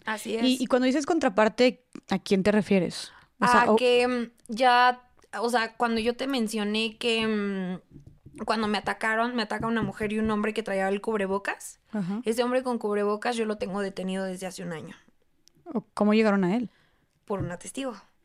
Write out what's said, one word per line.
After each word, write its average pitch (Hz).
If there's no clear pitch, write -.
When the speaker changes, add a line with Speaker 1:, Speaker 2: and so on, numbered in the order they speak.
Speaker 1:
Así 220
Speaker 2:
Y, 247
Speaker 1:
es. 262
Speaker 2:
y 233
cuando 254
dices 277
contraparte, 254
¿a 190
quién 190
te 208
refieres? 190
O -
sea, 240
Speaker 1:
A -
Speaker 2:
o 220
Speaker 1:
que, 247
mm, 240
ya, 247
o 233
sea, 226
cuando 226
yo 240
te 262
mencioné 220
que, 226
mm, 196
cuando 220
me 208
atacaron, 220
me 226
ataca 214
una 226
mujer 208
y 214
un 220
hombre 214
que 220
traía 190
el 202
cubrebocas. 202
Speaker 2:
Ajá. 202
Speaker 1:
Ese 233
hombre 254
con 247
cubrebocas 208
yo 226
lo 214
tengo 196
detenido 190
desde 185
hace 180
un 175
año. 175
Speaker 2:
¿O 220
cómo 208
llegaron 202
a 185
él? 240
Speaker 1:
Por 196
una 175
testigo. 262